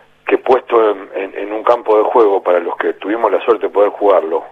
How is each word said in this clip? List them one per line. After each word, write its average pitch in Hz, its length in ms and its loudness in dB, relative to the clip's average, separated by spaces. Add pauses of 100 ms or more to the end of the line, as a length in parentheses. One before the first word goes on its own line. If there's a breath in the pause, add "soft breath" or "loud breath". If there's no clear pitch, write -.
(260 loud breath)
que - 120 2
puesto 113 540 2
en, 98 240 -10
en, 98 220 -8
en 101 160 -8
un 110 100 -8
campo 113 340 2
de 107 80 4
juego, 101 380 2
para 90 160 2
los 85 180 -4
que - 160 -2
tuvimos 110 380 -4
la 92 120 0
suerte 104 240 0
de 87 60 -12
poder 101 180 2
jugarlo, 82 600 0